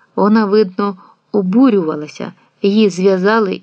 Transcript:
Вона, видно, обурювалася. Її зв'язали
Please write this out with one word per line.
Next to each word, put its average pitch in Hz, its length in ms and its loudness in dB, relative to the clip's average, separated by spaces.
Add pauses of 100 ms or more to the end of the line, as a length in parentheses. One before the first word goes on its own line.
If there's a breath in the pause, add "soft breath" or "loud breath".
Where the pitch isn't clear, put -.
(160 soft breath)
Вона, 214 280 2
видно, 202 520 -2 (360 loud breath)
обурювалася. 185 1000 -2 (300 soft breath)
Її 208 280 2
зв'язали 190 720 0